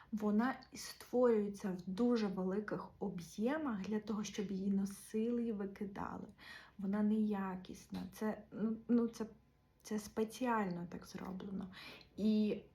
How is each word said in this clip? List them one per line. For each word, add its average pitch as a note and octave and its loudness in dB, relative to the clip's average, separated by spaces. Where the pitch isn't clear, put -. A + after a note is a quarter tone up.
Вона G#3+ 4
і - -12
створюється G#3+ 2
в F3+ -6
дуже A#3 4
великих F#3 -2
об'ємах A3 -2
для G#3 -2
того, G#3+ -2
щоб G3+ -4
її G3 0
носили A3 0
і A3+ 0
викидали. G3 -6
Вона G3+ 2
неякісна. G3 0
Це, - -2
ну, A3 0
ну, A#3 6
це, A3 -6
це G#3+ -2
спеціально G#3+ 0
так - -10
зроблено. F#3 -6
І G#3+ 4